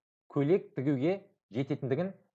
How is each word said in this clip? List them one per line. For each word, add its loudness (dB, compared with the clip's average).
көйлек 2
тігуге 0
жететіндігін -2